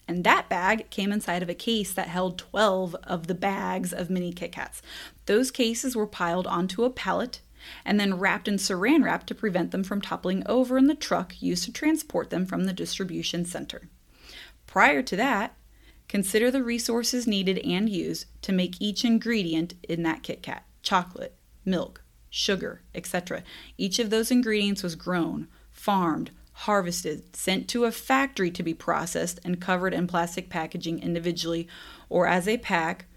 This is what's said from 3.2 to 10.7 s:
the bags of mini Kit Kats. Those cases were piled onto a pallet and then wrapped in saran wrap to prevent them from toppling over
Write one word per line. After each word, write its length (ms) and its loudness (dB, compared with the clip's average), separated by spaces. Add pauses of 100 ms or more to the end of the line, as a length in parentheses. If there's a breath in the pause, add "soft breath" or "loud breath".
the 80 0
bags 560 -2
of 180 -4
mini 220 -2
Kit 180 -8
Kats. 320 -10 (440 loud breath)
Those 260 4
cases 420 0
were 140 0
piled 400 0
onto 340 0
a 80 4
pallet 500 -2 (440 loud breath)
and 160 4
then 180 2
wrapped 300 0
in 80 2
saran 480 4
wrap 220 0
to 100 -8
prevent 340 0
them 140 -2
from 160 -4
toppling 460 -2
over 300 2